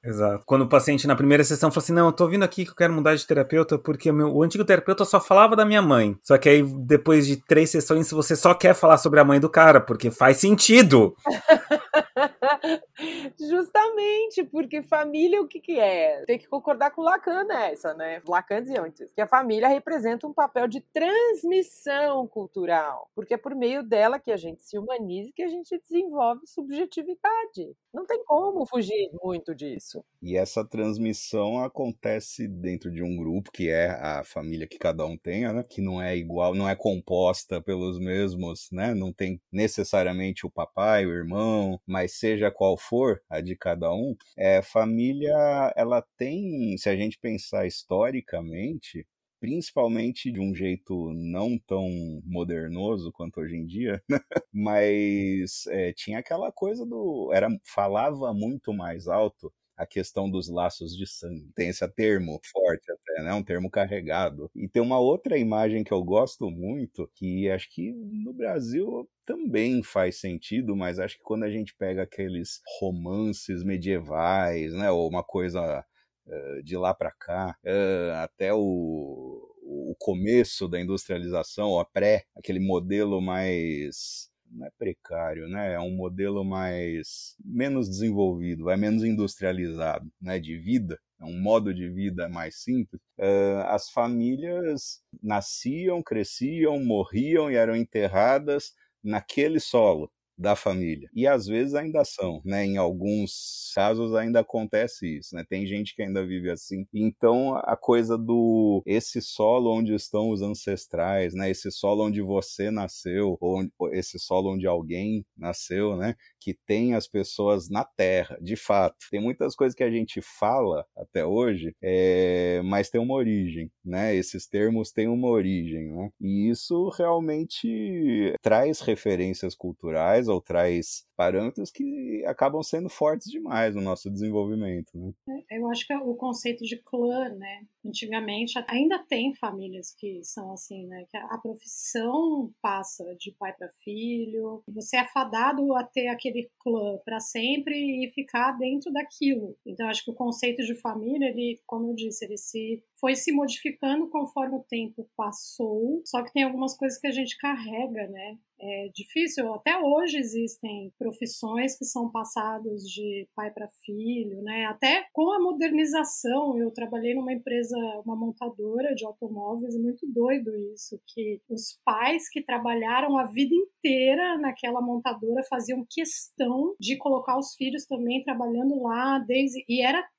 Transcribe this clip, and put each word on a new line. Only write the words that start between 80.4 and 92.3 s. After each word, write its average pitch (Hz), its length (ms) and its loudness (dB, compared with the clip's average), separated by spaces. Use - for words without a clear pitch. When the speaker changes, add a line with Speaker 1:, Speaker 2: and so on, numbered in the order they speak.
Speaker 3:
da 87 100 -6
industrialização, 90 920 -4
ou 87 100 2
a 85 60 -2
pré, 101 380 2
aquele 92 240 -4
modelo 95 640 0
mais, 87 1080 -4
não - 140 -16
é 73 100 -14
precário, 82 720 -8
né? 98 260 -6
É 87 60 -6
um 90 140 -6
modelo 95 500 -4
mais, 90 1000 -6
menos 127 440 -2
desenvolvido, 92 800 -2
é 95 80 2
menos 107 280 0
industrializado, 92 1040 -4
né? 92 200 -6
De 80 180 -10
vida, 98 400 -4
é 82 40 -20
um 87 160 -8
modo 101 320 2
de 90 160 -6
vida 90 400 -6
mais 82 320 -12